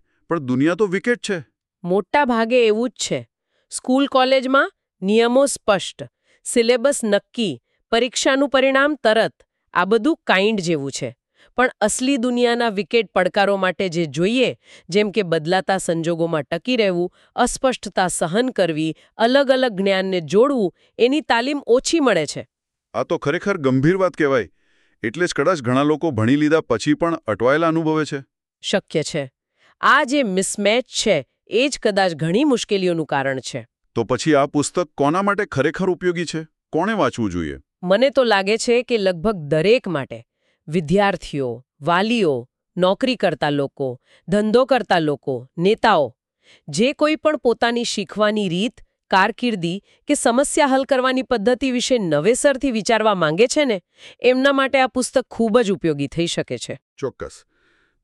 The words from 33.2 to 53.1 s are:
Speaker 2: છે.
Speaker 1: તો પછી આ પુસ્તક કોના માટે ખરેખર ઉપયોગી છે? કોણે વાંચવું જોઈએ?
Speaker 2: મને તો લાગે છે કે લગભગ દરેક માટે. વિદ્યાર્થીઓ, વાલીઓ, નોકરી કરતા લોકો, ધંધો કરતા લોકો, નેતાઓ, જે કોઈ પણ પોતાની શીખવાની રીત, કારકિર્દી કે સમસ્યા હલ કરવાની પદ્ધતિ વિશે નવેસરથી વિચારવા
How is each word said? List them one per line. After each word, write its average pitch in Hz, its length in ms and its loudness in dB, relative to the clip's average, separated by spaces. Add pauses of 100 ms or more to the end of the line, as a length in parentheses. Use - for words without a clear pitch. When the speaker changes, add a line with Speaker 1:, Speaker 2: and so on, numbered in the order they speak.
Speaker 2:
છે. 117 260 -12 (280)
Speaker 1:
તો 117 100 -2
પછી 127 300 0
આ 139 120 4
પુસ્તક 147 500 -2
કોના 147 260 0
માટે 202 220 -2
ખરેખર 165 460 -2
ઉપયોગી 175 340 -2
છે? 160 220 -10 (260)
કોણે 185 200 -2
વાંચવું 123 380 -2
જોઈએ? 80 260 -6 (260)
Speaker 2:
મને 208 280 2
તો 262 140 2
લાગે 208 340 0
છે 240 240 0
કે 240 160 -2
લગભગ 190 380 -2
દરેક 160 520 0
માટે. 131 360 -8 (440)
વિદ્યાર્થીઓ, 156 960 -2 (140)
વાલીઓ, 170 680 0 (280)
નોકરી 196 400 0
કરતા 160 340 -2
લોકો, 139 500 -4 (280)
ધંધો 214 360 2
કરતા 220 340 0
લોકો, 139 500 -4 (100)
નેતાઓ, 180 580 2 (520)
જે 202 240 0
કોઈ 302 240 0
પણ 302 200 0
પોતાની 240 480 0
શીખવાની 208 640 -2
રીત, 180 320 -4 (300)
કારકિર્દી 196 720 0 (240)
કે 294 80 2
સમસ્યા 277 520 2
હલ 269 180 2
કરવાની 254 380 0
પદ્ધતિ 247 480 -2
વિશે 247 280 0
નવેસરથી 226 720 0
વિચારવા 220 440 2